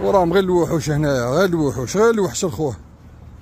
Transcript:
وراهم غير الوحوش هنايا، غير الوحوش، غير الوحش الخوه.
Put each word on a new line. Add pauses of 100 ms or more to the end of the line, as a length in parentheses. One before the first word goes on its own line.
وراهم
غير
الوحوش
هنايا،
غير
الوحوش،
غير
الوحش
الخوه. (680)